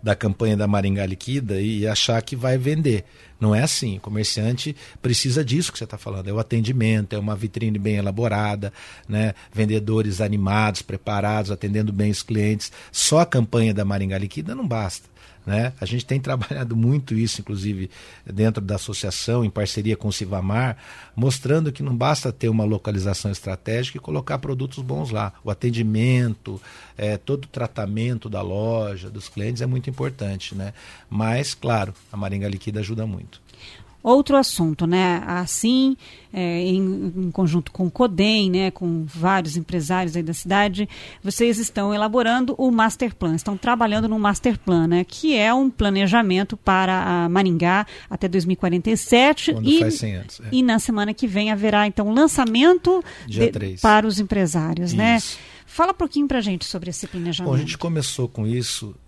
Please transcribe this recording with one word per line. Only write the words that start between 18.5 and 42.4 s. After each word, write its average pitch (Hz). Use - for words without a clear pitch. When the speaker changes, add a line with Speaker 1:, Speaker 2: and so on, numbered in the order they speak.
Speaker 1:
da 98
associação, 110
em 101
parceria 104
com -
o 101
Sivamar, 101
mostrando 139
que 143
não 131
basta 127
ter -
uma 110
localização 101
estratégica 110
e -
colocar 147
produtos 135
bons 135
lá. 104
O 110
atendimento, 113
é, 104
todo 139
o -
tratamento 113
da 98
loja, 101
dos 104
clientes 117
é 127
muito 127
importante, 127
né? 98
Mas, 113
claro, 104
a 107
Maringá 101
Liquida 104
ajuda 110
muito. 92
Speaker 2:
Outro 277
assunto, 165
né? 180
Assim, 240
é, 175
em, 185
em 185
conjunto 170
com 185
o -
codem, 208
né, 185
com 165
vários 165
empresários 170
aí 170
da 160
cidade, 202
vocês 220
estão 208
elaborando 233